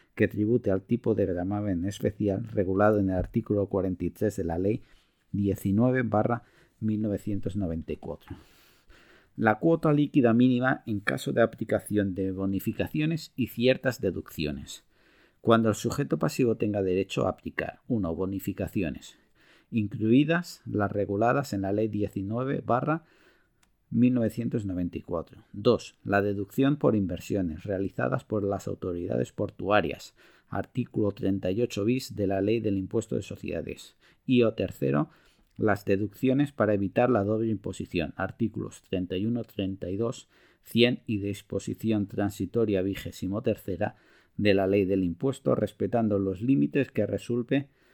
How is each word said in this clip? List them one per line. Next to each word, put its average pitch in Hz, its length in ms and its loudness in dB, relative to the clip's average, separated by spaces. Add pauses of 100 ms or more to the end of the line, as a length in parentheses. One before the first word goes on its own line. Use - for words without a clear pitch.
(160)
que 104 140 2
tribute 107 420 0
al 95 120 0
tipo 113 320 0
de 101 120 2
gravamen 92 580 -2
especial 104 600 -2
regulado 104 520 2
en 95 100 2
el 92 80 0
artículo 101 500 0
cuarenta 92 380 -2
y 85 40 0
tres 107 280 -2
de 90 80 -4
la 82 120 -2
Ley 101 240 0 (500)
diecinueve 101 720 2
barra 113 420 0 (360)
mil 107 220 -2
novecientos 104 560 -4
noventa 82 340 -4
y 73 60 -4
cuatro. - 400 -12 (1000)
La 110 240 2
cuota 165 320 4
líquida 143 420 4
mínima 127 540 4
en 104 140 -4
caso - 320 -4
de 117 100 4
aplicación 104 720 0
de 95 160 -2
bonificaciones 101 1040 -2
y 117 120 -2
ciertas 123 520 0
deducciones. 76 880 -6 (540)
Cuando 113 300 4
el 101 60 2
sujeto 139 420 -2
pasivo 127 400 0
tenga 104 240 0
derecho 95 460 0
a - 20 2
aplicar, - 580 -8
uno, 95 280 -2
bonificaciones, 95 1040 -6 (520)
incluidas 117 960 2
las 104 260 0
reguladas 104 640 0
en 98 80 -2
la 95 100 -2
Ley 107 180 0
diecinueve 104 760 -4
barra 131 400 0 (840)
mil 123 240 4
novecientos 117 520 -2
noventa 90 320 -4
y 76 40 -8
cuatro. - 520 -8
Dos, 104 500 0
la 101 180 2
deducción 104 540 0
por 127 220 2
inversiones 87 640 -2
realizadas 104 640 -2
por 104 180 -2
las 101 240 -4
autoridades 90 640 -4
portuarias, 98 840 -2 (360)
artículo 104 640 -2
treinta 95 380 -2
y 107 100 0
ocho 104 240 -2
bis 123 320 0
de 101 100 0
la 95 140 0
Ley 110 180 2
del 104 180 0
Impuesto 95 380 -4
de 101 60 -2
Sociedades. - 760 -10 (300)
Y 123 180 6
o 110 120 4
tercero, 135 560 -2 (440)
las 104 300 0
deducciones 127 640 0
para 107 220 2
evitar 101 360 2
la 110 140 4
doble 110 260 0
imposición, 95 680 -4
artículos 104 720 -4
treinta 92 260 -4
y 98 100 -2
uno, 117 200 -2
treinta 95 440 -6
y 95 60 -4
dos, 117 320 -4 (360)
cien - 420 2
y 107 140 -4
disposición 101 880 -4
transitoria 101 720 0
vigésimo 95 600 -4
tercera 104 540 -4 (400)
de 101 180 4
la 95 140 4
Ley 98 180 4
del 95 180 2
Impuesto, 127 520 0
respetando 104 640 0
los 95 220 -2
límites 139 500 2
que 104 160 0
resulte 123 640 -2 (240)